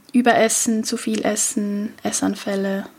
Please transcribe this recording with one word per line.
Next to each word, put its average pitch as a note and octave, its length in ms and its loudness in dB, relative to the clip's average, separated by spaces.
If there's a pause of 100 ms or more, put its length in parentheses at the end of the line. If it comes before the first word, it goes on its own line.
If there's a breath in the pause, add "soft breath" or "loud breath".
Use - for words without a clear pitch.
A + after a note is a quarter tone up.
(120)
Überessen, A3+ 720 4
zu A3+ 140 -4
viel A3 260 -2
Essen, G#3 800 -2
Essanfälle, G3 840 -2 (140)